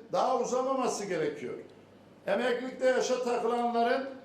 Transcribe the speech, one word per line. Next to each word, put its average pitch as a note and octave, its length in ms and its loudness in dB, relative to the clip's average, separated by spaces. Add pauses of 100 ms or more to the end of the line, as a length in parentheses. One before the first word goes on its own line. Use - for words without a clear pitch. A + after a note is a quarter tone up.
(120)
daha A#3+ 280 2
uzamaması B3 640 0
gerekiyor. D3 500 -2 (720)
Emeklilikte B3+ 600 0
yaşa B3+ 380 2
takılanların A#3+ 840 2 (160)